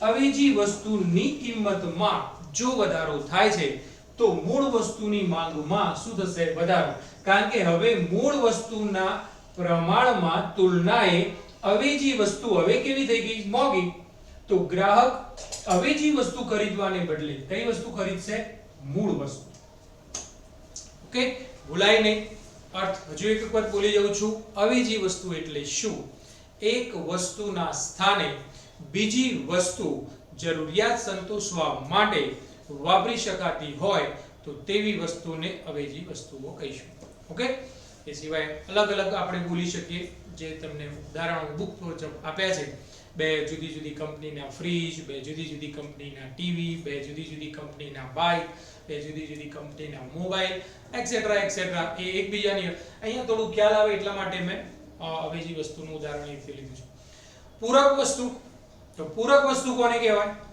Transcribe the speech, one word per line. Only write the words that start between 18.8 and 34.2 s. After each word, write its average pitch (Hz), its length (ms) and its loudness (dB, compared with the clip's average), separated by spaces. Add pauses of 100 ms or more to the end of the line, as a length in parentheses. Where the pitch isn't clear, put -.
મૂળ 175 280 0
વસ્તુ. 139 380 -6 (1600)
ઓકે, 254 380 -2 (220)
ભૂલાય 202 340 6
નહીં. 214 380 0 (340)
અર્થ 190 240 -2 (140)
હજુ 196 180 -2
એક 220 260 0
વખત 214 160 0
બોલી 202 200 2
જાઉં 202 240 4
છું, 214 400 -4
અવેજી 220 420 4
વસ્તુ 180 360 -2
એટલે 147 320 -6
શું? - 440 -4 (520)
એક 233 340 0
વસ્તુના 175 760 -4
સ્થાને 175 640 0 (580)
બીજી 214 560 2
વસ્તુ - 600 -2 (300)
જરૂરિયાત 165 640 0
સંતોષવા 175 880 -4
માટે 160 460 2 (340)
વાપરી 180 480 2
શકાતી 170 560 -4
હોય 170 280 2 (440)